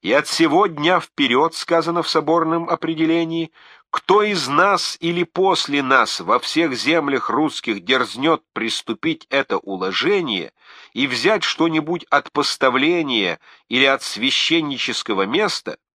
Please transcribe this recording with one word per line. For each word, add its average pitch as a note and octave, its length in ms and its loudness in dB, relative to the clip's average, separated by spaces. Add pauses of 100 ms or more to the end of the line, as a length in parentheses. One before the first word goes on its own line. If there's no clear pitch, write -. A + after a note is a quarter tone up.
«И F#2+ 120 -2
от C#3+ 140 2
сего E3 400 2
дня D#3+ 340 0
вперёд», C#3 540 0
сказано E3+ 480 0
в - 60 -4
соборном E3 600 0
определении, E3 800 -2 (380)
«кто - 340 2
из F#3+ 260 -2
нас F3 500 2
или E3+ 240 -2
после D#3+ 580 0
нас C3 380 2
во G2 180 2
всех D3+ 380 0
землях C#3 540 0
русских C#3+ 540 -2
дерзнёт B2+ 680 0
приступить A2+ 760 -4
это C3+ 280 0
уложение G2 920 -2 (400)
и C3 160 -2
взять C#3+ 360 0
что-нибудь E3 680 0
от C#3+ 240 2
поставления C3+ 1040 0 (300)
или B2+ 160 2
от C3+ 180 2
священнического B2 1200 -2
места D#3+ 540 -4 (160)